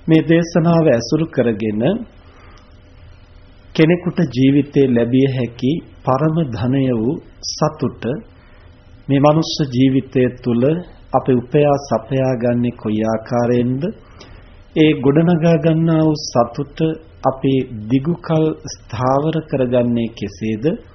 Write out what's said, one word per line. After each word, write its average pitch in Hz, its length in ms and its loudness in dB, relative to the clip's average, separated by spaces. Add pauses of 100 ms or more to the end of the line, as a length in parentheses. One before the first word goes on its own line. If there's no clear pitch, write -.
මේ 160 220 4
දේශනාව 165 640 2
ඇසුරු 147 400 2
කරගෙන 110 540 -2 (1900)
කෙනෙකුට 175 580 2
ජීවිතේ 135 600 2
ලැබිය 123 420 2
හැකි 127 420 -4 (260)
පරම 151 380 0 (120)
ධනය 123 440 -2
වූ 117 220 -2 (320)
සතුට - 580 -4 (1000)
මේ 139 160 0
මනුෂ්‍ය 151 480 2
ජීවිතය 131 560 0 (120)
තුළ 120 280 -2 (460)
අපි 135 240 0
උපයා 143 460 2
සපයා 131 560 -2
ගන්නේ 120 360 -2
කොයි 107 320 -4
ආකාරයෙන්ද? 120 800 -2 (920)
ඒ 156 220 4
ගොඩනගා 160 640 2
ගන්නා 160 440 2
වූ 156 200 2
සතුට - 580 -4 (420)
අපි 135 320 0 (300)
දිගුකල් 156 640 -2 (220)
ස්ථාවර 135 720 -2
කරගන්නේ 120 680 -2
කෙසේද? 110 560 -8 (300)